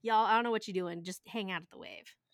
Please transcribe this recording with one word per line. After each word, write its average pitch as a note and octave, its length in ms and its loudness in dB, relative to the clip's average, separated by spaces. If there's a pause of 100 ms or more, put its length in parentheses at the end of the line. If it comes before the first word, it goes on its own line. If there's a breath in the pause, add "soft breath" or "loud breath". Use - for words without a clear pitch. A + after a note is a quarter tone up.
Y'all, A3 220 4
I G#3+ 100 6
don't A#3 100 4
know A#3+ 60 0
what A3 160 -2
you're G3+ 80 -6
doing. E3+ 280 -2
Just F#3 240 -10
hang G3+ 240 -6
out F3 120 -4
at - 80 -20
the - 80 -20
Wave. - 360 -18 (180)